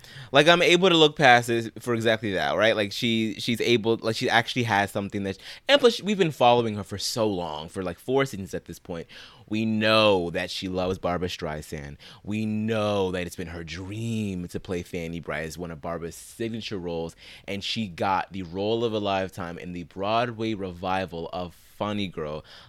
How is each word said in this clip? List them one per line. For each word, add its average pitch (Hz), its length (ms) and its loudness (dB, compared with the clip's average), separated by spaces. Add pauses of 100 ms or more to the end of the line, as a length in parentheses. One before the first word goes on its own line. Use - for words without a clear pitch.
(320)
Like, 147 160 6
I'm 175 140 6
able 175 260 6
to 175 80 6
look 151 220 6
past 120 320 8
it 113 340 -2
for 120 100 0
exactly 110 420 2
that, 73 200 2
right? 107 180 4
Like, 104 200 0
she, 113 440 0
she's 117 220 -2
able, 113 420 2
like, 113 140 -2
she 123 140 -2
actually 117 340 2
has 101 280 2
something 101 320 -4
that, 95 140 -4 (300)
and 277 140 6
plus, 233 200 4
we've 190 160 -2
been 170 140 2
following 120 440 4
her 101 100 -6
for 101 120 -10
so 110 300 -2
long, 85 400 -4
for, 95 160 -8
like, 87 160 -8
four 135 240 0
seasons 98 300 -8
at 87 100 -8
this - 160 -14
point. - 280 -12 (420)
We 110 160 0
know 107 640 4
that 90 220 -4
she 95 180 -6
loves 92 300 -2
Barbra 90 280 -2
Streisand. 76 720 -10 (260)
We 107 220 -4
know 107 680 0
that 90 160 -4
it's - 80 -14
been 87 120 -10
her 85 180 -10
dream 98 840 -6
to 92 140 -8
play 90 200 -6
Fanny 85 380 -8
Bright 76 280 -6
as 76 100 -12
one 85 140 -10
of 76 100 -14
Barbara's 82 340 -8
signature 113 640 -10
roles, 85 380 -6 (280)
and 101 160 -8
she 113 280 -4
got 90 420 -2
the 92 120 -8
role 104 420 -2
of 110 80 -2
a 107 60 0
lifetime 95 580 -4
in 87 160 -12
the 87 100 -8
Broadway 113 680 -2
revival 92 800 -4
of 87 200 -8 (240)
Funny 104 300 -2
Girl. 78 380 -8 (240)